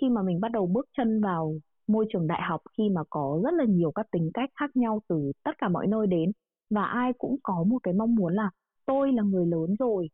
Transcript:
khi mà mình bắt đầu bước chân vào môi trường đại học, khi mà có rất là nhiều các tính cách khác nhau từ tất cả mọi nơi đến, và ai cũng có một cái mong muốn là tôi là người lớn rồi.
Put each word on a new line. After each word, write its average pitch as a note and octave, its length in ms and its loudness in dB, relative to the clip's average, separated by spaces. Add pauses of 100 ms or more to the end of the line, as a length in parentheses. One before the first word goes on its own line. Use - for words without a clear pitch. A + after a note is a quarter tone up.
khi C4 80 0
mà A#3 140 0
mình F3+ 180 0
bắt A3 120 -4
đầu G#3 140 0
bước G#3+ 300 0
chân A3 240 2
vào E3 340 0 (320)
môi A3 260 2
trường E3+ 140 0
đại E3 220 -2
học, D#3+ 120 -4 (180)
khi G#3+ 100 2
mà F3+ 220 0
có D3 340 -2
rất D#4+ 100 0
là D#4+ 100 2
nhiều F3 280 2
các - 180 -6
tính E3 240 0
cách B3 160 -4 (100)
khác D4 160 -4
nhau A3 320 0
từ C#3+ 240 -2 (120)
tất D#4 140 -4
cả A3 100 -2
mọi F3 180 0
nơi G#3+ 200 2
đến, F3+ 260 2 (380)
và G#3 140 0
ai B3 340 -2
cũng C4 240 -4
có F3 240 -2
một B3 160 2
cái F3+ 120 0
mong A3+ 200 2
muốn F3+ 200 2
là G#3 160 0 (360)
tôi C#4 260 2
là A#3 100 2
người F#3+ 240 2
lớn E3+ 320 0
rồi. G3+ 340 0